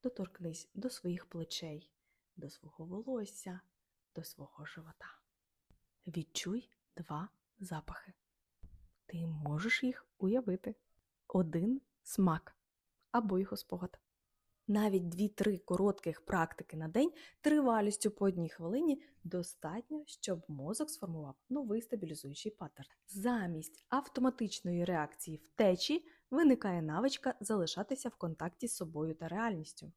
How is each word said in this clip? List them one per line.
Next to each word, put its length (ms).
Доторкнись 680
до 160
своїх 360
плечей, 680
до 140
свого 360
волосся, 760
до 80
свого 420
живота. 420
Відчуй 640
два 320
запахи. 540
Ти 220
можеш 560
їх 240
уявити. 580
Один 540
смак 520
або 280
його 180
спогад. 420
Навіть 420
дві-три 480
коротких 680
практики 520
на 100
день 260
тривалістю 680
по 140
одній 240
хвилині 520
достатньо, 840
щоб 420
мозок 420
сформував 460
новий 320
стабілізуючий 680
паттерн. 380
Замість 840
автоматичної 960
реакції 520
втечі 680
виникає 500
навичка 580
залишатися 680
в 60
контакті 520
з 80
собою 400
та 120
реальністю. 680